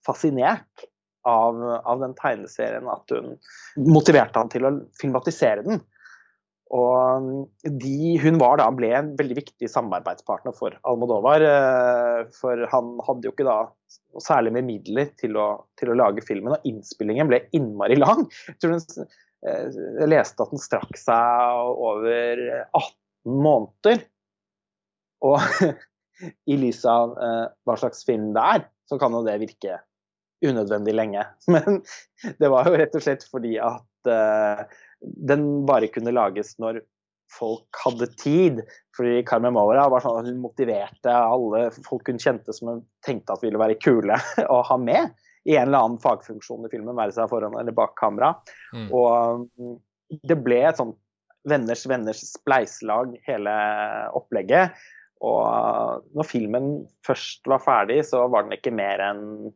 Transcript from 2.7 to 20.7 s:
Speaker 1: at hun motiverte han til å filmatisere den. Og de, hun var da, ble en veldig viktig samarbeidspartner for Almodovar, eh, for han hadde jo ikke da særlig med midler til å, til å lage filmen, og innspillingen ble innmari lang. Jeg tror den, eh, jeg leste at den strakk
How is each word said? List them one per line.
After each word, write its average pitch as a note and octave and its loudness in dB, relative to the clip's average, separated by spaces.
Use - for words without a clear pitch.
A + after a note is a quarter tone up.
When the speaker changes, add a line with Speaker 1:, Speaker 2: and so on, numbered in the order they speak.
Speaker 1:
at - -10
hun B2 -6
motiverte D3 6
han A2+ 0
til B2+ -2
å C3+ 4
filmatisere B2+ -2
den. F#3+ -2
Og B2+ 0
de, C#3+ -2
hun D#3+ 4
var C#3 6
da, C3 4
ble B2 -2
en D3 0
veldig C3 -2
viktig - -10
samarbeidspartner G2 -6
for - -8
Almodovar, B2 2
eh, B2 2
for B2 -4
han A#2+ -2
hadde B2+ -4
jo B2+ -6
ikke C#3+ -2
da A2 0
særlig A#2+ 0
med B2+ -2
midler A#2 -4
til G#2+ -4
å, G#2 0
til B2 -6
å A#2+ 2
lage A2+ 2
filmen, G#2+ -4
og - -6
innspillingen A2+ -4
ble A#2+ 2
innmari A2 0
lang. G3+ 4
Jeg - -20
tror E3+ -2
den, - -8
eh, - -6
jeg D3+ 0
leste C#3 2
at A2 -4
den C3 -8
strakk - -6